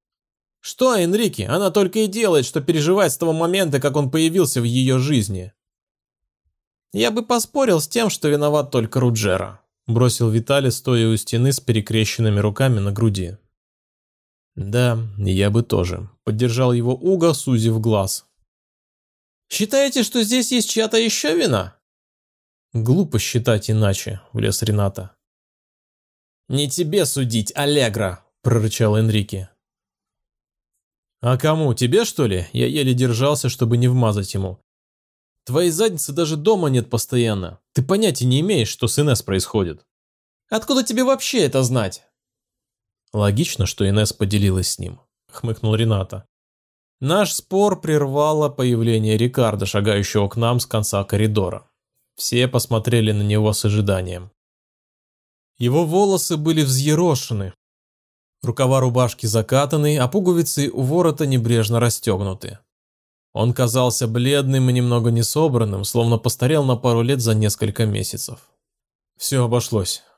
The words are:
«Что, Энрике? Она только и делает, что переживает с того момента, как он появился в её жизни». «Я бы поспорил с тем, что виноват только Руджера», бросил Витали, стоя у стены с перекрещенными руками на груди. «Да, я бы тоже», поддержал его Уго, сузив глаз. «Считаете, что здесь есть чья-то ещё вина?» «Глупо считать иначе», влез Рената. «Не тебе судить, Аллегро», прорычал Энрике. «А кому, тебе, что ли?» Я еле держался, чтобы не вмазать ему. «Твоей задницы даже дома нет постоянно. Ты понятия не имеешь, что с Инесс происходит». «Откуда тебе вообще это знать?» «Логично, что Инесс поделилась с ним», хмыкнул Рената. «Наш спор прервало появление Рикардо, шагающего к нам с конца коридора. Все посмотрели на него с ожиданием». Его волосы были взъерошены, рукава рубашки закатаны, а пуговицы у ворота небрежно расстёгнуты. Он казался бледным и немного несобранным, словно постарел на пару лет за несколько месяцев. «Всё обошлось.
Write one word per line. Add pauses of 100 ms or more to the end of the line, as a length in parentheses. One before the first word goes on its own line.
(640)
«Что,
Энрике?
Она
только
и
делает,
что
переживает
с
того
момента,
как
он
появился
в
её
жизни». (1400)
«Я
бы
поспорил
с
тем,
что
виноват
только
Руджера», (280)
бросил
Витали,
стоя
у
стены
с
перекрещенными
руками
на
груди. (1160)
«Да, (200)
я
бы
тоже», (160)
поддержал
его
Уго,
сузив
глаз. (1300)
«Считаете,
что
здесь
есть
чья-то
ещё
вина?» (960)
«Глупо
считать
иначе», (120)
влез
Рената. (1300)
«Не
тебе
судить,
Аллегро», (180)
прорычал
Энрике. (1700)
«А
кому,
тебе,
что
ли?»
Я
еле
держался,
чтобы
не
вмазать
ему. (840)
«Твоей
задницы
даже
дома
нет
постоянно. (140)
Ты
понятия
не
имеешь,
что
с
Инесс
происходит». (640)
«Откуда
тебе
вообще
это
знать?» (1080)
«Логично,
что
Инесс
поделилась
с
ним», (320)
хмыкнул
Рената. (760)
«Наш
спор
прервало
появление
Рикардо,
шагающего
к
нам
с
конца
коридора. (460)
Все
посмотрели
на
него
с
ожиданием». (1300)
Его
волосы
были
взъерошены, (880)
рукава
рубашки
закатаны,
а
пуговицы
у
ворота
небрежно
расстёгнуты. (720)
Он
казался
бледным
и
немного
несобранным,
словно
постарел
на
пару
лет
за
несколько
месяцев. (640)
«Всё
обошлось. (160)